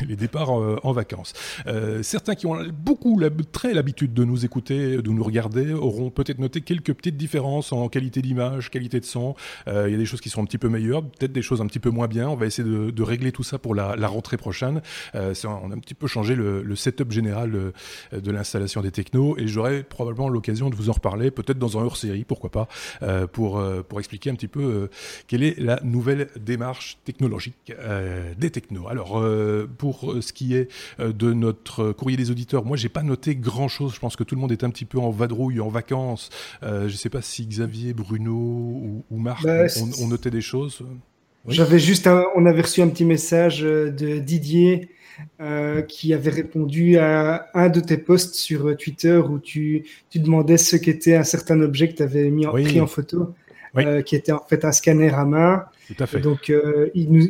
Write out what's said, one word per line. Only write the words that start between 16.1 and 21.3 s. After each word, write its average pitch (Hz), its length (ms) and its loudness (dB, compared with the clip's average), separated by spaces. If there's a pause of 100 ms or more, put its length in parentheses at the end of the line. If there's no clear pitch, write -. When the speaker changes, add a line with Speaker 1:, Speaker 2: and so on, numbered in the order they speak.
Speaker 1:
le, 101 300 -2
le 101 80 -6
setup 127 340 -4
général 110 400 -2
de, 95 220 -4 (440)
de 98 140 -6
l'installation 101 500 -4
des 98 120 -4
technos 139 460 0
et 110 100 -4
j'aurai 120 340 -2
probablement 123 460 -6
l'occasion 120 420 -2
de 113 60 -4
vous 104 120 -4
en 113 40 2
reparler, 110 400 -2